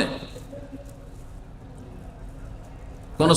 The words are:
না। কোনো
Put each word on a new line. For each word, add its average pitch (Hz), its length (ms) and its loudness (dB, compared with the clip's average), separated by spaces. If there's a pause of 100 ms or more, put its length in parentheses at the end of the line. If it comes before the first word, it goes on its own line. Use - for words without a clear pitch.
না। 92 60 6 (3000)
কোনো 160 180 12